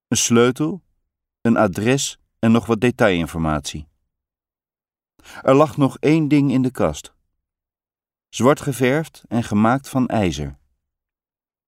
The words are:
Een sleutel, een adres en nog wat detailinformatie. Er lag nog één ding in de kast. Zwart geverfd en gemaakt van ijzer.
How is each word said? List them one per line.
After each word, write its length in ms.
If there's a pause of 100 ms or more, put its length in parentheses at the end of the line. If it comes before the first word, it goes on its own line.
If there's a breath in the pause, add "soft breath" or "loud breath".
Een 80
sleutel, 680 (580)
een 160
adres 640 (200)
en 140
nog 140
wat 140
detailinformatie. 1080 (1500 loud breath)
Er 120
lag 220
nog 220
één 300
ding 220
in 120
de 80
kast. 440 (1120)
Zwart 320
geverfd 680
en 140
gemaakt 460
van 180
ijzer. 520 (1080)